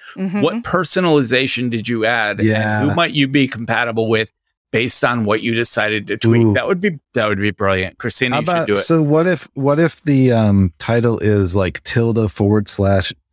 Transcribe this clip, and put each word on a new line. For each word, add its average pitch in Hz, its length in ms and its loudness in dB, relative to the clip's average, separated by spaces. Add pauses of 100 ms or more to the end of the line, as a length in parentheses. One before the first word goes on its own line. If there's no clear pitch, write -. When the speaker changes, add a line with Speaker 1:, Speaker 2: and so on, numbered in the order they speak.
(160)
Speaker 1:
Mm-hmm. 185 260 -2
Speaker 2:
What 175 220 0
personalization 135 1040 0
did 113 180 -4
you 113 160 -2
add? 107 360 0
And 107 80 2
Speaker 3:
Yeah. 107 340 0
Speaker 2:
who 147 120 0
might 170 200 0
you 143 120 2
be 135 220 0
compatible 113 600 -2
with 110 200 0 (400)
based 123 340 -2
on 120 200 0
what 104 180 0
you 117 120 -2
decided 107 540 -2
to 101 100 -4
tweet? 117 260 4
Speaker 3:
Ooh. 107 80 4
Speaker 2:
That 117 140 0
would 180 160 -2
be, 180 160 -2 (160)
that 110 120 0
would 101 140 -2
be 104 120 0
brilliant. 95 440 -2
Christina, 123 380 -4
Speaker 3:
How 151 60 -2
Speaker 2:
you 151 60 -4
should 180 60 -2
Speaker 3:
about, 165 140 -2
Speaker 2:
do 104 80 2
it. 98 80 0
Speaker 3:
so 160 200 2
what 156 240 2
if, 180 280 -2
what 143 240 0
if 165 240 0
the, 131 300 4
um, 101 460 4
title 117 420 0
is, 98 360 2
like, 92 280 -2
tilde 113 460 0
forward 104 380 0
slash 98 420 0 (220)